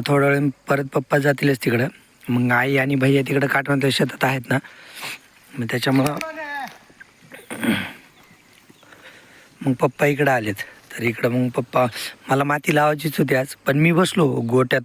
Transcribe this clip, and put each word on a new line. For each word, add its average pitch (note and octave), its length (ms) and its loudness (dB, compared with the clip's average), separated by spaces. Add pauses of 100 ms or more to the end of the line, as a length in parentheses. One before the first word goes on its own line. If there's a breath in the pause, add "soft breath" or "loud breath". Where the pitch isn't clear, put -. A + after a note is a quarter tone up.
थोडा C#3+ 220 4
वेळ C#3+ 220 2 (180)
परत C#3 260 0
पप्पा D3 240 0
जातीलच C#3 480 2
तिकडं. A#2+ 220 2 (420)
मग B2 220 2
आई C3 260 2
आणि C3+ 180 0
भैया C3+ 320 4
तिकडं C#3 200 0
काटवांतल्या C#3 440 0
शेतात - 320 -2
आहेत C3 260 0
ना, D3+ 80 0 (1000 loud breath)
मग A#2 140 -4
त्याच्यामुळं C3+ 440 0 (3500 loud breath)
मग C3+ 80 2
पप्पा D3 320 -2
इकडं C#3+ 260 2
आलेत. G#2+ 220 0 (100)
तर - 400 -14
इकडं A#2+ 260 0
मग B2 200 0
पप्पा, B2+ 360 0 (440 loud breath)
मला C#3 140 2
माती D3 320 -2
लावायचीच D3+ 420 0
होती C#3 180 2
आज, C3 120 0 (180)
पण C#3 120 0
मी E3 140 4
बसलो E3+ 360 2
गोट्यात B2+ 580 0